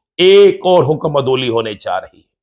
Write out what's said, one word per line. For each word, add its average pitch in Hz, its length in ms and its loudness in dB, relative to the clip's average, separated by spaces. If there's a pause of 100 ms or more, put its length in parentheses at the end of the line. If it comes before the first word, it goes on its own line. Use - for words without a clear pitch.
(180)
एक 190 480 4
और 180 180 2
हुक्म 147 340 -4
अदूली 131 300 -4
होने 113 260 -6
जा 95 240 -8
रही - 200 -16
है, - 100 -20 (140)